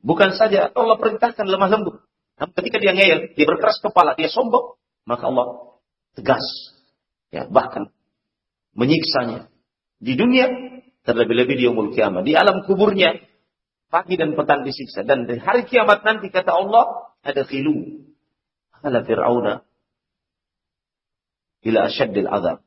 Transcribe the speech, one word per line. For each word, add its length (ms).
bukan 360
saja 360
Allah 240
perintahkan 480
lemah 280
lembut. 320
Namun 160
ketika 240
dia 160
ngeyel, 400
dia 160
berkeras 320
kepala, 320
dia 160
sombong, 480
maka 200
Allah 480
tegas. 280
Ya, 200
bahkan 440
menyiksanya 760
di 120
dunia, 360
terlebih-lebih 560
di 80
yaumul 320
kiamat, 320
di 80
alam 280
kuburnya, 600
pagi 320
dan 160
petang 240
disiksa. 400
Dan 240
di 160
hari 240
kiamat 400
nanti, 240
kata 240
Allah, 600
ada 160
khilu 640
ala 160
fir'auna 640
ila 140
asyaddil 400
azab. 380